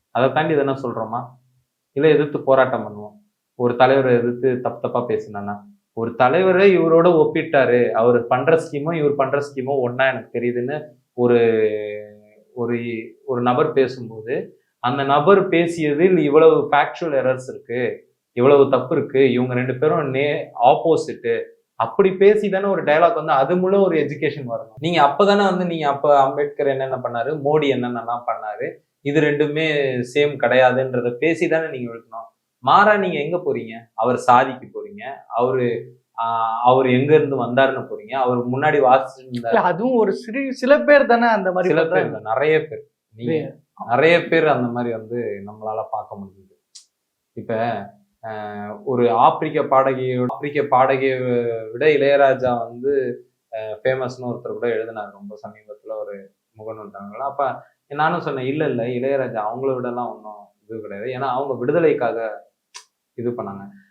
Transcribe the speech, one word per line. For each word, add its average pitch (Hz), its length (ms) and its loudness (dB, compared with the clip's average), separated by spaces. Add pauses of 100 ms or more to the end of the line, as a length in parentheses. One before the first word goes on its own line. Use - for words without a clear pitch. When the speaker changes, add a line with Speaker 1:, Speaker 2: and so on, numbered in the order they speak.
(120)
Speaker 1:
அதை 123 200 2
தாண்டி 160 220 0
இதை 139 120 2
என்ன 135 160 -2
சொல்றோமா? 117 440 -6 (680)
இல்ல 151 180 2
எதிர்த்து 147 300 2
போராட்டம் 127 480 2
பண்ணுவோம். 104 280 -16 (400)
ஒரு 120 200 0
தலைவரை 131 420 4
எதிர்த்து 120 440 0
தப்பு 123 200 -6
தப்பா 120 260 -2
பேசினானா, 104 480 -6 (380)
ஒரு 113 220 -6
தலைவரை 180 640 4
இவரோட 165 300 4
ஒப்பிட்டாரு, 143 840 4
அவர் 117 360 2
பண்ற 139 280 2
ஸ்கீமோ 156 380 -2
இவர் 151 220 0
பண்ற 139 240 0
ஸ்கீமோ 139 400 -4
ஒண்ணா 123 280 0
எனக்கு 123 320 -6
தெரியுதுன்னு 123 420 -4 (320)
ஒரு, 120 260 4 (1120)
ஒரு, 120 260 -4 (460)
ஒரு 127 160 -4
நபர் 127 320 0
பேசும்போது, 120 840 -4 (220)
அந்த 135 240 -2
நபர் 147 460 4
பேசியதில் 165 680 2
இவ்வளவு 151 540 6
ஃபேக்சுவல் 147 420 0
எரர்ஸ் 127 360 -2
இருக்கு, 117 600 -8 (220)
இவ்வளவு 135 360 6
தப்பு 135 260 0
இருக்கு, 135 360 2
இவங்க 123 220 0
ரெண்டு 127 220 -2
பேரும் 151 380 0
நே-, 139 320 -2 (180)
ஆப்போசிட், 120 760 2 (360)
அப்படி 185 380 0
பேசி 202 360 4
தானே 190 160 -2
ஒரு 185 180 -2
டயலாக் 160 320 4
வந்து 156 160 -4
அது 143 260 2
மூலம் 190 240 2
ஒரு 175 160 2
எஜுகேஷன் 143 520 -4
வரணும். - 300 -10
நீங்க 160 220 0
அப்பதானே 202 440 4
வந்து, 180 200 0
நீங்க 165 240 -4
அப்ப 143 300 4
அம்பேத்கர் 143 480 0
என்னென்ன 131 300 -2
பண்ணாரு, 123 480 -6
மோடி 147 220 2
என்னென்னலாம் 120 600 -4
பண்ணாரு, 110 460 -6 (280)
இது 143 200 0
ரெண்டுமே 147 440 0 (480)
சேம் 147 240 0
கிடையாதுன்றத 127 760 2
பேசி 160 360 -2
தானே 160 220 -2
நீங்க 123 240 -10
விளக்கணும். 113 380 -18 (280)
மாறா 202 380 4
நீங்க 180 220 -2
எங்க 156 180 -4
போறீங்க? 120 340 -6 (220)
அவர் 120 240 0
சாதிக்கு 123 500 0
போறீங்க, 104 340 -14 (340)
அவரு, 123 600 -2 (220)
ஆஹ், 113 460 -4
அவர் 131 220 4
எங்க 127 300 2
இருந்து 135 300 0
வந்தாருன்னு 127 420 0
போறீங்க, 107 240 -14
அவர் 127 260 0
முன்னாடி 139 440 0
வாசிச்சிருந்த 131 500 2
Speaker 2:
இல்ல, 123 300 -2
அதுவும் 202 360 0
ஒரு 208 160 2
சிறு, 262 400 -8
சில 269 260 2
பேர் 285 260 4
தானே 233 220 2
அந்த 196 240 0
மாதிரி 180 220 0
Speaker 1:
சில 160 120 2
Speaker 2:
பண்றாங்க. 180 240 0
Speaker 1:
பேர் - 120 -10
தான், 107 120 -6
நிறைய 151 340 0
பேர். 107 160 -14 (320)
நீங்க 120 180 -4
Speaker 2:
வே- - 540 -10
Speaker 1:
நிறைய 165 400 4
பேர் 160 200 2
அந்த 123 200 2
மாதிரி 120 280 -4
வந்து 110 500 -8
நம்மளால 107 460 -8
பார்க்க 107 240 -8
முடியுது. 95 400 -18 (760)
இப்ப, 110 500 -6 (400)
ஆஹ், 104 600 -12
ஒரு 123 260 2
ஆப்பிரிக்க 147 500 4
பாடகியோட, 127 680 0
ஆப்பிரிக்க 143 340 -4 (160)
பாடகியை 135 420 2 (520)
விட 123 140 -2
இளையராஜா 135 720 2
வந்து, 120 360 -4 (580)
ஆஹ், 110 320 -10
ஃபேமஸ்னு 127 440 -4
ஒருத்தர் 110 260 -8
கூட 110 160 -4
எழுதினார் 110 420 -6
ரொம்ப 101 240 -18
சமீபத்துல 107 640 -16
ஒரு 101 160 -12 (420)
முகநூல் 107 360 -14
தளங்கள்ல. 101 280 -14
அப்ப 135 420 -6 (240)
நானும் 156 340 -4
சொன்னேன், 135 240 -6
இல்ல, 147 200 -2
இல்ல, 120 180 -4
இளையராஜா 123 580 -4
அவங்கள 127 340 -4
விடலாம் 120 400 -8
ஒண்ணும் 107 320 -20 (200)
இது 110 140 -12
கிடையாது. 104 280 -12
ஏன்னா 131 200 -6
அவங்க 135 240 -4
விடுதலைக்காக 117 880 0 (760)
இது 120 140 -6
பண்ணாங்க. 101 340 -8 (280)